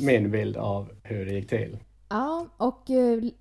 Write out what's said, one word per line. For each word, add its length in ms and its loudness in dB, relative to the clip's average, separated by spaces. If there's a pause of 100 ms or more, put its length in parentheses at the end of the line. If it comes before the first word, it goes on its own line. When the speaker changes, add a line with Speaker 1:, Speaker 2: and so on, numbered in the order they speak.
Speaker 1:
min 260 4
bild 260 -2
av 340 -4 (120)
hur 220 -6
det 80 -4
gick 160 -4
till. 280 -4 (340)
Speaker 2:
Ja, 360 -4 (100)
och, 320 -2
eh, 300 4 (220)